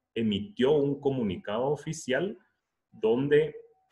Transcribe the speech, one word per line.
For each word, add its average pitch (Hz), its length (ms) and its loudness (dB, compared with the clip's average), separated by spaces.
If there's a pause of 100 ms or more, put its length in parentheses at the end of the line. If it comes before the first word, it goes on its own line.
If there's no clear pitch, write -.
(140)
emitió 113 580 0
un 139 280 0
comunicado 117 680 -2
oficial 147 680 -4 (560)
donde, 143 640 2 (360)